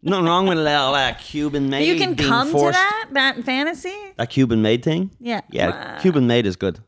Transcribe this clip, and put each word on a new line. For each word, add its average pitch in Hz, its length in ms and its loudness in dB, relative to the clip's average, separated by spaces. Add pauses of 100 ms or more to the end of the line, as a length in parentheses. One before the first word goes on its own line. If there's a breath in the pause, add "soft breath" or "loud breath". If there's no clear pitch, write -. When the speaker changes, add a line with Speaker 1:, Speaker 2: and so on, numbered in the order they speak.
Speaker 1:
Nothing 185 180 2
wrong 180 200 2
with 180 120 2
a 156 40 0
little, 143 320 2
uh, 131 200 0
Cuban 147 560 -4
maid 139 160 0
Speaker 2:
You 170 100 2
can 359 180 0
Speaker 1:
being - 140 -2
Speaker 2:
come 262 220 2
Speaker 1:
forced. - 280 2
Speaker 2:
to 370 40 4
that, 285 540 -2
that 233 80 -10
fantasy? 302 500 -4 (220)
Speaker 1:
That 120 140 -4
Cuban 117 320 2
maid 117 200 2
thing? 170 280 -2 (100)
Speaker 2:
Yeah. 233 200 -6 (100)
Speaker 1:
Yeah, - 460 -4
Speaker 2:
Uh, - 40 -12
Speaker 1:
Cuban 151 260 4
maid 120 200 4
is 92 100 -2
good. 92 320 -4